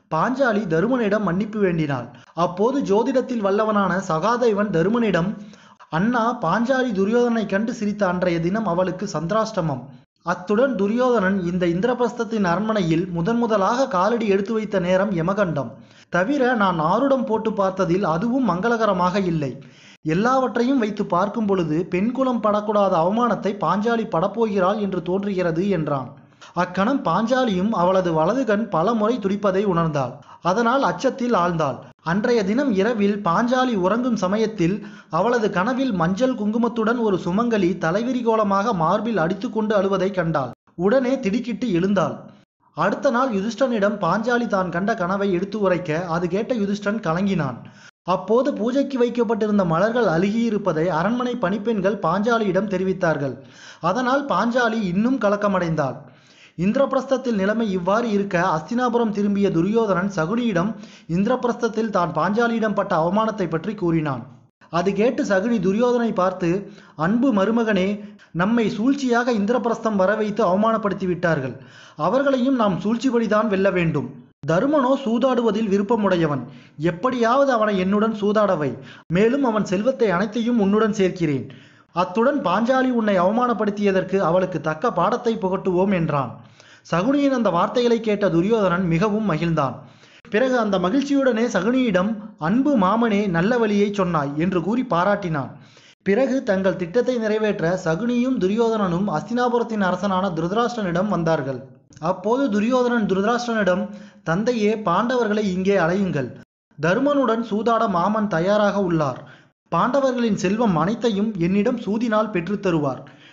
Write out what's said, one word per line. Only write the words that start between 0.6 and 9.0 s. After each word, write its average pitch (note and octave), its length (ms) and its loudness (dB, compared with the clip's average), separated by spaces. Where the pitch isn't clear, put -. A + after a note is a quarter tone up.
தருமனிடம் G#3 560 0
மன்னிப்பு G#3 380 -2
வேண்டினாள். D3+ 480 0
அப்போது G3 460 0
ஜோதிடத்தில் A#3+ 640 0
வல்லவனான G3 640 2
சகாதேவன் G#3 640 0
தருமனிடம், F#3+ 600 0
"அண்ணா, A3+ 500 0
பாஞ்சாலி A#3 520 0
துரியோதனனை A3+ 540 0
கண்டு A3 260 -2
சிரித்த G3+ 340 -2
அன்றைய F3 340 0
தினம் G3 260 -2
அவளுக்கு F3+ 460 -2